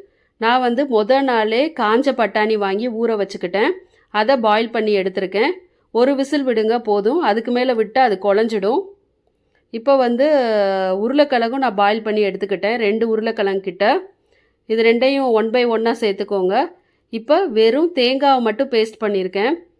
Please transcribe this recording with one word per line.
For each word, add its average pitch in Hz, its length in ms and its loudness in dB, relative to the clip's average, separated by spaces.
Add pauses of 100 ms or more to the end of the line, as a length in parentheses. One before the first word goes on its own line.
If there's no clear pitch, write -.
(440)
நான் 247 220 2
வந்து 247 180 0 (100)
முத 220 260 2 (100)
நாளே 220 320 0 (200)
காஞ்ச 240 400 2
பட்டாணி 214 420 0
வாங்கி 202 240 -4 (140)
ஊற 226 200 0
வச்சுக்கிட்டேன், 196 520 -2 (480)
அதை 254 240 2
பாயில் 220 300 0
பண்ணி 214 260 0
எடுத்திருக்கேன். 196 520 -2 (460)
ஒரு 262 200 4
விசில் 277 280 -2
விடுங்க 220 300 0 (120)
போதும், 208 300 0 (120)
அதுக்கு 226 260 -2
மேலே 254 240 0
விட்டா 220 280 2
அது 196 80 -2 (100)
குழஞ்சிடும். 214 540 0 (1000)
இப்போ 269 160 2 (100)
வந்து 240 200 2 (800)
உருளைக்கிழங்கும் 262 640 0
நான் 208 160 -2
பாயில் 214 260 0
பண்ணி 214 220 0
எடுத்துக்கிட்டேன், 196 560 -4
ரெண்டு 220 260 0
உருளைக்கிழங்கு 214 580 -2
கிட்ட. 185 160 -2 (840)
இது 226 160 0
ரெண்டையும் 262 500 2
one 220 200 0
by 247 80 2 (100)
one-ஆ 226 200 0 (100)
சேர்த்துக்கோங்க. 196 500 -2 (640)
இப்போ 254 160 0 (240)
வெறும் 277 400 2
தேங்காவை 262 500 2
மட்டும் 220 240 -4
பேஸ்ட் 220 320 -2
பண்ணியிருக்கேன். 196 480 -2 (260)